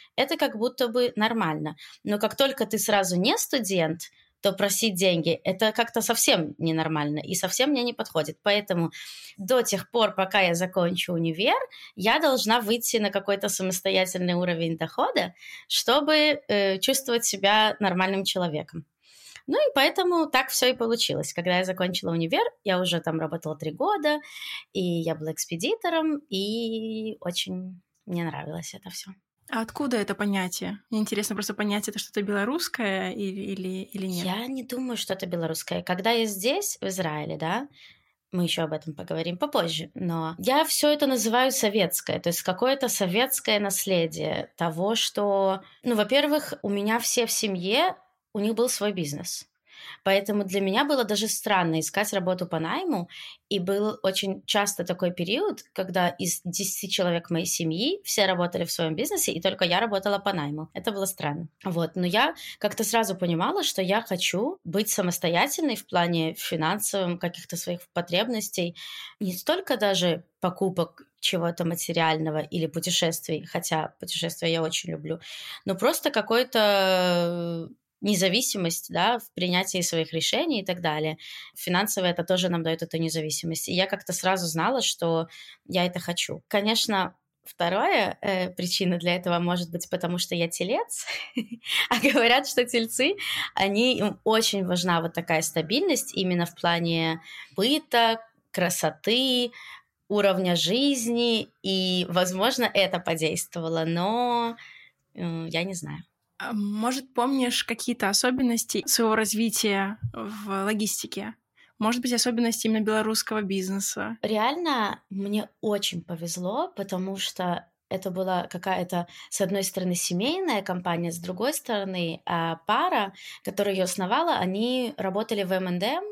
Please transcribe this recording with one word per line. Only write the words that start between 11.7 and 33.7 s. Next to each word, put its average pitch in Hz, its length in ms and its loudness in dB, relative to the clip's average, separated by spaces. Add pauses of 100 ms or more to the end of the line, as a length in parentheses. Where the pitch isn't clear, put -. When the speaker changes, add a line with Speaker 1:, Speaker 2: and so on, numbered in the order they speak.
Speaker 1:
я 226 240 2
должна 247 420 4
выйти 226 360 0
на 208 120 2
какой-то 202 400 0
самостоятельный 185 840 0
уровень 170 420 0
дохода, 226 560 0 (340)
чтобы, 302 800 4
э, 196 320 2
чувствовать 247 460 0
себя 208 540 4
нормальным 190 440 2
человеком». 165 640 -2 (640)
Ну 320 100 0
и 571 160 4
поэтому 339 540 4
так 262 220 2
всё - 180 2
и 254 60 4
получилось. 233 600 0
Когда 180 240 2
я 185 60 2
закончила 180 480 -2
универ, 170 340 2 (180)
я 185 160 2
уже 175 200 0
там 160 200 -2
работала 160 360 -4
три 156 160 -6
года, 302 480 0 (540)
и 196 80 -2
я 170 340 0
была 156 160 -4
экспедитором, 311 1000 -2
и 220 880 -4
очень 185 600 -6 (240)
мне 175 200 -4
нравилось 156 500 -8
это 185 140 -20
всё. 190 220 -14 (360)
Speaker 2:
А 226 140 -4
откуда 247 360 -2
это 202 180 -2
понятие? 196 640 -2 (100)
Мне 214 120 0
интересно 214 340 -2
просто 202 180 -4
понять, 208 340 -2
это 208 120 -6
что-то - 240 -4
белорусское 202 880 -2
или, 190 300 -6 (120)
или, 185 300 -6 (100)